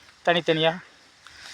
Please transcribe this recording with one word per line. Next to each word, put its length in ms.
தனித்தனியா 480